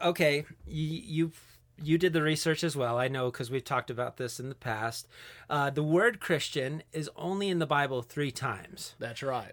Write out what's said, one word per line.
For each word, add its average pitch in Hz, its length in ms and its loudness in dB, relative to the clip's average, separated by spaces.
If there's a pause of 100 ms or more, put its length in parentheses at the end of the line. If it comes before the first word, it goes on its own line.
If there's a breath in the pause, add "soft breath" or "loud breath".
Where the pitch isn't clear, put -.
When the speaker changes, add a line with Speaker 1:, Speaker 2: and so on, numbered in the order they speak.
Speaker 1:
okay, 151 460 4
y-, - 240 -16
you, 156 580 -2 (500)
you 156 160 4
did 175 160 4
the 165 80 4
research 156 420 2
as 156 120 0
well, 120 220 0
I 127 120 2
know, 131 220 0
'cause 117 200 -8
we've 135 120 -2
talked 127 260 -2
about 120 280 -4
this 123 220 -6
in 127 100 -8
the 139 60 -12
past. 113 520 -6 (420 loud breath)
Uh, 143 200 2
the 143 140 0
word 190 380 4
Christian 151 600 -2 (100)
is 156 240 -4
only 190 320 -2
in 175 100 2
the 160 60 2
Bible 139 360 2
three 143 300 -4
times. - 680 -8
Speaker 2:
That's 117 240 -8
right. 123 300 -4